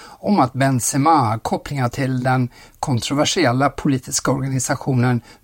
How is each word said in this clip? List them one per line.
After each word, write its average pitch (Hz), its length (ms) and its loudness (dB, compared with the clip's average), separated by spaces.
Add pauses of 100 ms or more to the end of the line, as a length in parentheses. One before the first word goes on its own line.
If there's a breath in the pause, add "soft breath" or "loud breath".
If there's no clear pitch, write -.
om - 360 -2
att 127 120 2
Benzema 135 640 2
har 113 220 0
kopplingar 139 500 -4
till 131 340 -2
den 127 260 0 (320 loud breath)
kontroversiella 135 920 0
politiska - 600 -2
organisationen 131 920 0 (240 loud breath)